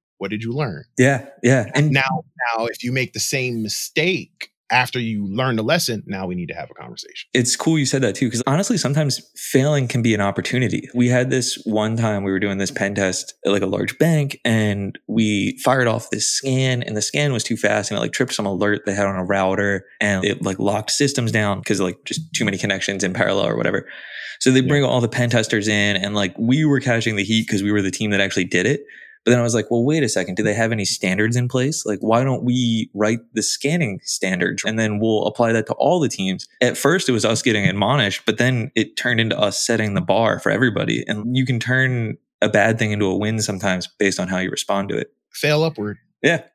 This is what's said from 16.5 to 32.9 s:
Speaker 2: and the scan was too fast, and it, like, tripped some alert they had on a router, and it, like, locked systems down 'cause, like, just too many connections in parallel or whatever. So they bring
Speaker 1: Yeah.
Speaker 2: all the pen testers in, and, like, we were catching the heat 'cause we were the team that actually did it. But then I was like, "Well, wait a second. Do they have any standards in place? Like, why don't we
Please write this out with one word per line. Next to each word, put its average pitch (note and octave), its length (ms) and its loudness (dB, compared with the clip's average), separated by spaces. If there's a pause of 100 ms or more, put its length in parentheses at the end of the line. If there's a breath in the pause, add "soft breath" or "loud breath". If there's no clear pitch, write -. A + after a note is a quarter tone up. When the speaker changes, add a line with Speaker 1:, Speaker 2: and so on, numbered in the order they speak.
Speaker 2:
and G#2+ 140 -6
the G#2+ 60 -2
scan D3 300 0
was A#2 120 -2
too A2+ 120 -2
fast, G#2+ 340 0
and G#2 80 -2
it, - 20 0
like, A#2+ 120 -2
tripped - 220 -2
some G#2 120 -2
alert G2+ 400 0
they G2+ 80 0
had G2+ 120 2
on G2 100 -2
a F#2 80 -2
router, G2 600 0 (160 loud breath)
and G2+ 240 2
it, G2 180 0
like, F#2+ 160 -2
locked G#2 320 0
systems C3 420 0
down G#2 300 0
'cause, G2+ 180 0
like, F2+ 240 -2
just - 160 -8 (140)
too A#2+ 100 -2
many G2+ 140 0
connections G2 460 -2
in F#2+ 80 -2
parallel G2 360 0
or A1 80 0
whatever. - 300 -2 (540 loud breath)
So C3 100 2
they C3 120 6
bring C#3+ 200 2
Speaker 1:
Yeah. C3 60 2
Speaker 2:
all B2+ 120 2
the A#2 80 2
pen A#2+ 220 0
testers A2 380 2
in, G#2 280 2
and, G2+ 180 -2
like, G2 240 -2
we B2+ 260 2
were C#3 160 4
catching A#2 360 0
the G2 80 0
heat A2 240 0
'cause G2 140 0
we G2+ 100 0
were G#2 100 2
the F#2+ 80 -2
team G#2 200 -2
that G2 100 2
actually F#2+ 240 0
did F2+ 220 0
it. C#3+ 160 0 (420 loud breath)
But A#2 80 4
then B2 80 4
I - 20 2
was A#2 120 0
like, A2 160 -2
"Well, A#2 140 2
wait D3+ 180 2
a A#2 60 2
second. F#2 280 -2
Do G#2+ 60 0
they G#2 120 0
have A2+ 180 0
any G#2+ 120 -2
standards G#2 520 0
in B2 120 0
place? C3 360 -2
Like, G#2 160 -2
why A2+ 240 2
don't C3 180 0
we A#2+ 520 0